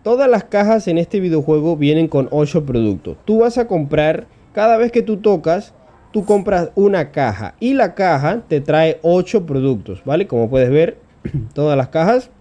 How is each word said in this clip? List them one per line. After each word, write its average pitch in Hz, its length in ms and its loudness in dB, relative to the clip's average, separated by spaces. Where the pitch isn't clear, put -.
Todas 254 280 2
las 214 160 2
cajas 208 420 0
en 165 100 0
este 170 220 -2
videojuego 156 560 0
vienen 151 320 2
con 135 240 -2
ocho 147 340 0
productos. 110 600 -2
Tú 220 140 2
vas 233 180 2
a 233 100 -2
comprar, 151 600 -2
cada 220 240 2
vez 233 160 0
que 240 80 2
tú 202 160 -4
tocas, 185 560 0
tú 214 120 -2
compras 190 520 0
una 196 360 2
caja 110 480 -4
y 254 140 -2
la 226 220 0
caja 180 520 0
te 147 140 -2
trae 156 400 0
ocho 180 440 0
productos, 131 600 -4
¿vale? 160 200 -2
Como 117 240 -2
puedes 127 200 2
ver, 156 280 2
<clears throat> 120 300 -8
todas 147 240 0
las 131 120 -2
cajas 208 400 0